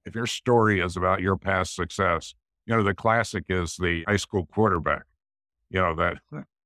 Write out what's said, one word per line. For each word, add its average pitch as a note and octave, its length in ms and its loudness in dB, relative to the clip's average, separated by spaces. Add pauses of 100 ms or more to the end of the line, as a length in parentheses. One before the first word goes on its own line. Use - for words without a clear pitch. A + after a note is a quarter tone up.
if G2 100 -14
your A2+ 120 -4
story G#2+ 540 4
is F2+ 160 -2
about F#2 240 2
your F#2+ 160 2
past F#2+ 380 -2
success, F2 600 -2 (320)
you A2+ 80 0
know, A2 80 4
the G2 120 2
classic A2+ 540 0
is F2+ 280 -2
the E2+ 300 -2
high G#2 100 2
school F#2 300 -2
quarterback, F2+ 560 0 (680)
you F#2 100 0
know, E2+ 160 2
that F2 220 -2 (480)